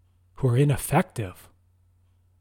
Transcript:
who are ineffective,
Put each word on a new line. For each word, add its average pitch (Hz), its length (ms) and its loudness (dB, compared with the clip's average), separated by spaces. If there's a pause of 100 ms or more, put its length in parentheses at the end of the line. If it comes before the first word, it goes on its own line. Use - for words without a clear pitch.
(360)
who 135 100 -2
are 120 100 2
ineffective, 123 920 -2 (920)